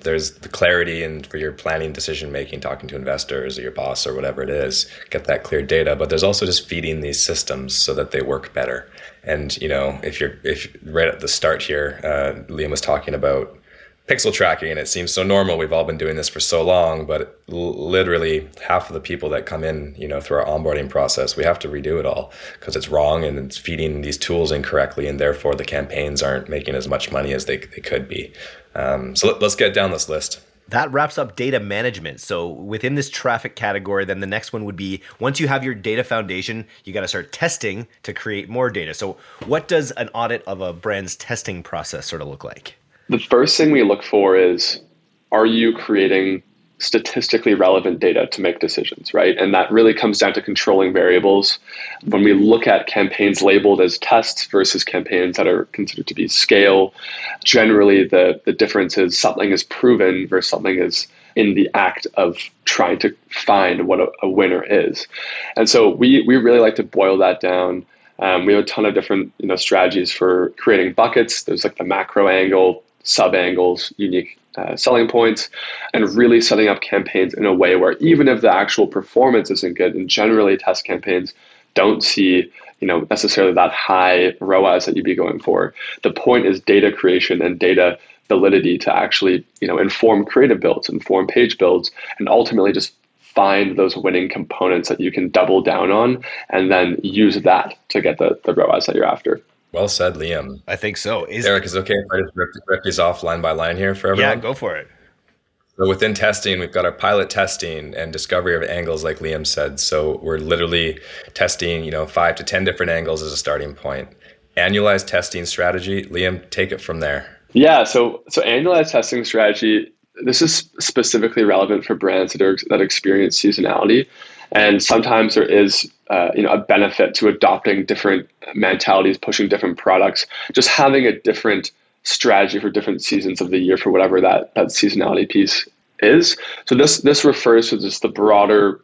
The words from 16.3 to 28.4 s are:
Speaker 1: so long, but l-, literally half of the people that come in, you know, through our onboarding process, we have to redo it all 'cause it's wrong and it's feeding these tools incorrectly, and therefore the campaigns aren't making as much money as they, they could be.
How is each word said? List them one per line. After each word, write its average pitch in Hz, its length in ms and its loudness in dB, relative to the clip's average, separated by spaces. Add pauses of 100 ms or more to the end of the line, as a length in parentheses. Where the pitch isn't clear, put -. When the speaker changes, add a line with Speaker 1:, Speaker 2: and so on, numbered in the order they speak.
Speaker 1:
so 82 240 -2
long, 82 440 0
but 76 340 -6 (100)
l-, 85 380 -8
literally 85 580 -2 (160)
half - 280 -2
of - 20 -14
the 80 80 -10
people 78 300 -8
that 73 160 -6
come 80 180 -8
in, 73 320 -8
you 73 100 -12
know, 71 140 -8
through 71 160 -4
our 60 80 0
onboarding 73 460 -4
process, 69 480 -4
we 73 60 -2
have - 160 0
to 73 100 -10
redo 73 280 -6
it 69 60 -6
all 67 260 -6 (300)
'cause - 160 -10
it's 76 120 -8
wrong 76 360 0
and 71 140 -6
it's 67 180 -12
feeding 78 460 -6
these 73 160 -8
tools 82 340 -2
incorrectly, 71 540 -4
and 71 120 -8
therefore 71 360 -2
the 67 100 -10
campaigns 71 580 -6
aren't 67 280 -4
making 71 240 -8
as 65 120 -6
much 67 260 -6
money 69 200 -6
as 65 140 -8
they, 67 100 -4
they - 240 -16
could - 260 -6
be. - 240 -12 (440)